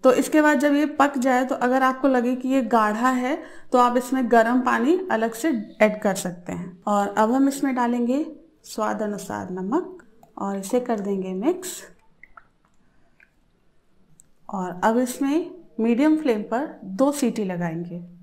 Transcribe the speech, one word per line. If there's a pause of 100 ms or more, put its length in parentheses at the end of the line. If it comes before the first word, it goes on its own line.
तो
इसके
बाद
जब
ये
पक
जाए,
तो
अगर
आपको
लगे
कि
ये
गाढ़ा
है, (280)
तो
आप
इसमें
गर्म
पानी
अलग
से (320)
ऐड
कर
सकते
हैं।
और
अब
हम
इसमें
डालेंगे (380)
स्वाद
अनुसार
नमक (340)
और
इसे
कर
देंगे
मिक्स। (2750)
और
अब
इसमें (280)
मीडियम
फ्लेम
पर
दो
सीटी
लगाएंगे। (200)